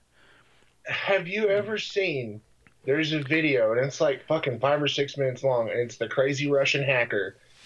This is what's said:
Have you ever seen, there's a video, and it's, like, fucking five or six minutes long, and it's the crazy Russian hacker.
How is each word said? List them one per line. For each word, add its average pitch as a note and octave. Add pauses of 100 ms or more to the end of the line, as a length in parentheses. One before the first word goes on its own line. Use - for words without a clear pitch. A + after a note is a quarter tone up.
(880)
Have F3
you G#3
ever G#3
seen, C#3 (420)
there's D3+
a D#3
video, C3+
and A#2
it's, C#3+
like, C#3+
fucking C#3+
five D3
or C#3+
six C#3
minutes C3
long, B2
and G2
it's A#2+
the A2+
crazy C#3
Russian C#3
hacker. A#2 (280)